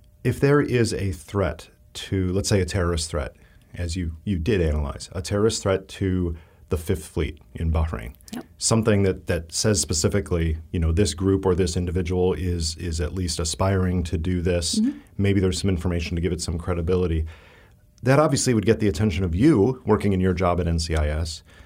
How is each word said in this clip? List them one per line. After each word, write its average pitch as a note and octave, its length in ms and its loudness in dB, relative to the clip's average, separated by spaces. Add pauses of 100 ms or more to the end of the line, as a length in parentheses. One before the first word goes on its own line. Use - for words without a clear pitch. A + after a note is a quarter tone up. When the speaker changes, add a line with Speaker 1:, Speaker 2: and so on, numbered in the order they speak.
(240)
Speaker 1:
If C3 140 -2
there C#3+ 220 4
is A#2 340 0
a G2 160 -4
threat F2 580 -4 (260)
to, F#2 380 -2
let's G2 160 -2
say, G2+ 120 2
a F2+ 40 0
terrorist E2+ 460 -2
threat, D2 240 -6 (400)
as F2 220 -6
you, D#2+ 280 -6
you G2+ 140 -2
did F#2 240 0
analyze, D2 500 -2
a F#2+ 80 -8
terrorist G#2 420 0
threat F#2+ 260 0
to F2+ 480 -2 (320)
the F#2 100 0
Fifth D#2+ 260 -4
Fleet - 340 -6 (160)
in D#2+ 180 -2
Bahrain, D#2 420 -2 (180)
Speaker 2:
Yep. - 120 -10 (120)
Speaker 1:
something G#2+ 460 2
that, F#2+ 240 0
that E2+ 260 -4
says G#2 280 0
specifically, E2 760 0 (120)
you F2+ 80 -4
know, D#2+ 140 2
this G2 200 2
group F#2+ 320 2
or F#2 120 4
this F2+ 200 0
individual F2+ 580 0
is, E2+ 420 -4
is E2 240 -6
at - 120 -4
least F2+ 280 -4
aspiring F#2 640 0
to F2 120 -2
do F2 240 -2
this. F2 360 0
Speaker 2:
Mm-hmm. A3+ 220 0 (200)
Speaker 1:
Maybe G2+ 220 2
there's F#2 200 0
some G2 80 0
information F2 460 -2
to E2 80 -2
give F2 100 0
it E2 80 -4
some E2+ 160 -4
credibility. E2+ 720 0 (800)
That C3+ 160 6
obviously C#3 340 2
would G#2 100 2
get G#2+ 140 4
the G#2+ 100 2
attention F#2+ 360 0
of E2 100 -2
you B2 500 4
working G2+ 280 2
in F#2 80 2
your F#2 140 2
job F2 260 2
at E2+ 80 0
N E2 100 2
C D#2+ 160 -2
I D2+ 140 2
S, D#2+ 340 -4 (240)